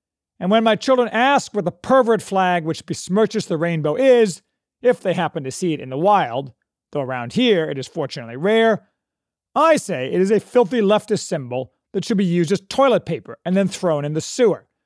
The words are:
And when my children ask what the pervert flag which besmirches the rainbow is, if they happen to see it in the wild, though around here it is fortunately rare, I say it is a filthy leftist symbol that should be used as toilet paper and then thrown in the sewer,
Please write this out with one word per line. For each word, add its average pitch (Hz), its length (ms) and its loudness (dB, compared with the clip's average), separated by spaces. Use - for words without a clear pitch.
And 185 120 -4
when 226 140 2
my 220 120 2
children 247 320 0
ask 262 460 0
what 202 100 -2
the 170 80 -4
pervert 233 500 2
flag 180 420 0
which 160 220 -6
besmirches 202 600 -2
the 170 80 -2
rainbow 156 400 -2
is, 240 460 4
if 240 180 2
they 180 140 -2
happen 165 300 -4
to 131 60 -6
see 170 220 -4
it 143 80 -6
in 131 100 -12
the 131 80 -6
wild, 143 540 0
though 147 80 -4
around 123 320 -6
here 196 360 2
it 143 100 -6
is 127 100 -10
fortunately 127 480 -10
rare, 214 520 0
I 311 200 4
say 131 360 -4
it 180 80 0
is 190 100 2
a 214 100 2
filthy 240 400 0
leftist 202 400 0
symbol 127 520 -8
that 190 120 -6
should 214 140 0
be 202 60 2
used 175 280 0
as 190 160 0
toilet 262 380 2
paper - 380 -10
and 180 120 0
then 196 120 2
thrown 156 360 -2
in 151 80 -6
the 156 80 -2
sewer, - 460 0